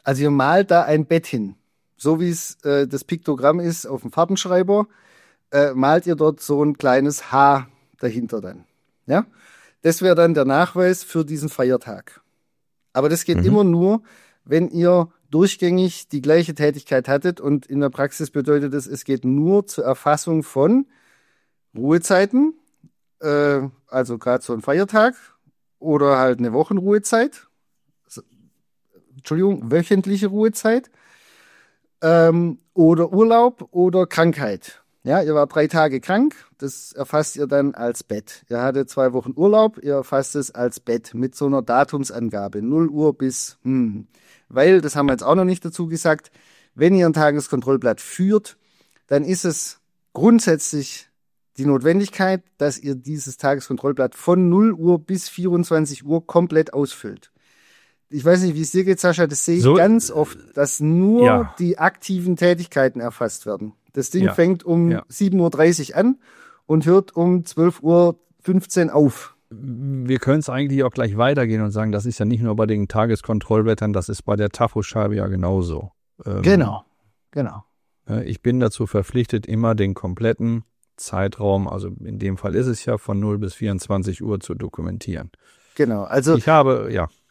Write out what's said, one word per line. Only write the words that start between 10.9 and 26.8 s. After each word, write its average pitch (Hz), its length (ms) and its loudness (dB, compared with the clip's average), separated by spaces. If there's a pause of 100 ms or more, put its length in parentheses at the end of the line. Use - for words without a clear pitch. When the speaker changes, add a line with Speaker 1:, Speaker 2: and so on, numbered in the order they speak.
Speaker 1:
für 165 180 -4
diesen 151 240 -8
Feiertag. 127 720 -4 (720)
Aber 139 160 -2
das 165 160 -2
geht 165 140 -2
Speaker 2:
Mhm. 90 80 0
Speaker 1:
immer 208 180 4
nur, 185 380 2 (420)
wenn 160 240 0
ihr 170 400 2 (240)
durchgängig 185 800 0
die 143 120 -6
gleiche 160 320 2
Tätigkeit 143 540 -2
hattet. 143 320 -2
Und 143 260 -2
in 143 140 -6
der 143 100 0
Praxis 139 400 -6
bedeutet 143 440 -2
es, 143 140 -6
es - 180 -12
geht 135 180 -4
nur 165 440 2
zur - 180 -8
Erfassung 151 580 -2
von 208 420 2 (920)
Ruhezeiten, 196 800 0 (640)
äh, 147 400 0 (260)
also 120 300 -4
grad 123 260 -2
so - 80 -8
ein 110 100 -6
Feiertag 214 540 0 (640)
oder 143 380 2
halt 127 220 2
eine 120 120 -2
Wochenruhezeit, 202 960 -2 (580)